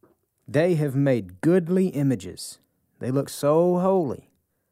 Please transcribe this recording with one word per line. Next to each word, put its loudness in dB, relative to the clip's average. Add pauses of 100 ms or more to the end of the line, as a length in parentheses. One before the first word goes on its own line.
(480)
they 2
have -2
made 0
goodly 2
images." -4 (400)
They -6
look -2
so 2
holy, -2 (400)